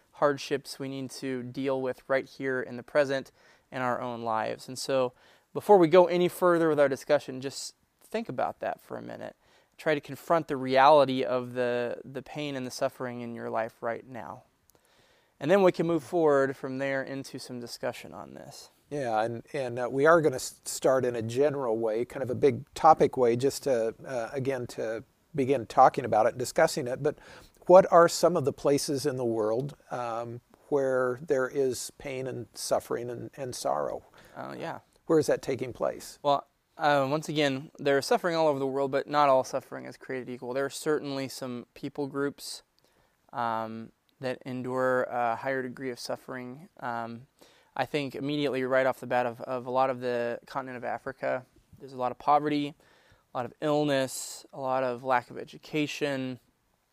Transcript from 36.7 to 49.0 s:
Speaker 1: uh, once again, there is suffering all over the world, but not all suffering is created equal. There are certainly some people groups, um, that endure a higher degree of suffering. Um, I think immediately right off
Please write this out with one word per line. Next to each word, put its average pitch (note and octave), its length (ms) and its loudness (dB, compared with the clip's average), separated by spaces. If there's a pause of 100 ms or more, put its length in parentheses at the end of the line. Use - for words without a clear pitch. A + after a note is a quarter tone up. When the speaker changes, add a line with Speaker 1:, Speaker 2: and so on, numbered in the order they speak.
Speaker 1:
uh, C#3+ 320 2
once D#3 200 -2
again, D3 500 0
there C#3 200 2
is C3+ 80 0
suffering F#3 300 0
all D#3+ 100 4
over C#3+ 120 2
the C3+ 80 -2
world, C3+ 260 -2
but C#3 160 -2
not D3 200 4
all C3 160 4
suffering C3 420 -8
is C3 100 -14
created B2+ 320 -10
equal. B2 240 -10
There C#3 140 -2
are C3+ 40 -6
certainly C#3+ 580 -4
some B2 460 -10
people C#3+ 320 -8
groups, C#3 560 -6 (720)
um, A2+ 580 -6 (300)
that B2+ 240 -6
endure B2+ 600 -2
a A#2+ 320 -2
higher C3+ 260 -4
degree B2+ 280 -8
of A#2+ 80 -10
suffering. C3 720 -12 (120)
Um, A#2 420 -8 (540)
I C3 100 -2
think C#3+ 280 -6
immediately C#3+ 480 -2
right C3 240 2
off B2+ 140 -2